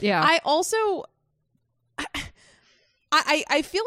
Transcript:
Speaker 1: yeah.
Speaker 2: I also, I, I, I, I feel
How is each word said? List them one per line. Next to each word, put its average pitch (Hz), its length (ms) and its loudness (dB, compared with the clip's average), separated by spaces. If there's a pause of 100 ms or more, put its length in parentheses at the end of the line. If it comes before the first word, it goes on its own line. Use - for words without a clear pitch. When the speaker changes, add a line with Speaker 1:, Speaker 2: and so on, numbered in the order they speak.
Speaker 1:
yeah. 196 240 2
Speaker 2:
I 320 200 4
also, 381 600 0 (960)
I, - 60 -8 (1080)
I, 302 400 2
I, 285 80 2
I 302 40 0
feel 403 240 -2